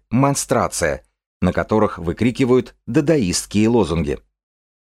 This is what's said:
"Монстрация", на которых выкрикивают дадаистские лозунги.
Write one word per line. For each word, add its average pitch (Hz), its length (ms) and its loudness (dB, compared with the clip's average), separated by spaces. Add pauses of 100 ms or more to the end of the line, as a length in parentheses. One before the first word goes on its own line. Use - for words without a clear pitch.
(120)
"Монстрация", 117 920 -2 (380)
на 90 120 0
которых 104 440 0
выкрикивают 117 800 0 (100)
дадаистские 117 840 0
лозунги. 85 500 0 (760)